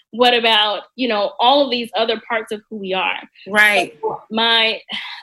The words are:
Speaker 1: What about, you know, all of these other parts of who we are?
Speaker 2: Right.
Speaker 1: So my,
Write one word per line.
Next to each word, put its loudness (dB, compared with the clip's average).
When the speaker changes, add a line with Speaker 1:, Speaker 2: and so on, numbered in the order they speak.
Speaker 1:
What 4
about, 2
you -2
know, -2
all 4
of -2
these -4
other -2
parts -4
of -8
who -12
we -6
are? -2
Speaker 2:
Right. 2
Speaker 1:
So -6
my, 0